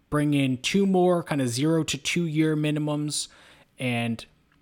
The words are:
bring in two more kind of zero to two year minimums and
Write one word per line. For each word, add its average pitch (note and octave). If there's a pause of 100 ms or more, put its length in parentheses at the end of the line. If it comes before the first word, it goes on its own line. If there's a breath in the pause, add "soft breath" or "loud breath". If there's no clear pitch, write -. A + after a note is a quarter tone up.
bring D3
in C3+
two G3
more F3+
kind C#3+
of B2+
zero D#3
to D3+
two F3
year D#3
minimums D3+ (500 loud breath)
and A#2+ (380)